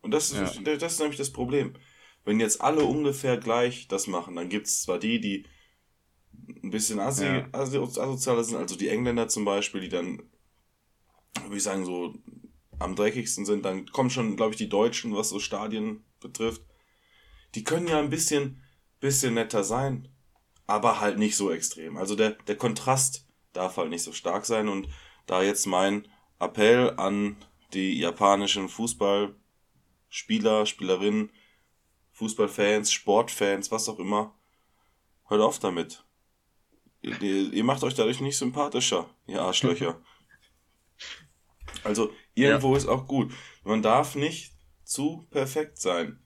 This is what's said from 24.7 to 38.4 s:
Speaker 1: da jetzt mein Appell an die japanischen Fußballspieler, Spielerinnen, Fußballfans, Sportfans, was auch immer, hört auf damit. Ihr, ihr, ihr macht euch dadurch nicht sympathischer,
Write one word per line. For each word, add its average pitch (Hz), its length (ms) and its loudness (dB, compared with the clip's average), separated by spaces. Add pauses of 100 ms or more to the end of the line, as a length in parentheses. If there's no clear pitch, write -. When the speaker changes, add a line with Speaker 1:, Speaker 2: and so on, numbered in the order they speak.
Speaker 1:
da 92 160 2
jetzt 101 240 2
mein 98 400 2 (320)
Appell 113 580 6
an 101 380 0 (380)
die 95 260 0
japanischen 98 680 4
Fußballspieler, 107 2000 0
Spielerinnen, 104 680 0 (840)
Fußballfans, 104 800 0
Sportfans, 101 800 2
was 110 180 -2
auch 107 100 -10
immer, 104 360 -2 (920)
hört 104 140 4
auf - 180 4
damit. 85 440 -4 (1000)
Ihr, - 200 -10
ihr, 98 320 0
ihr 107 100 0
macht 135 200 2
euch 156 120 -2
dadurch 120 260 2
nicht 135 160 -2
sympathischer, 127 720 0 (180)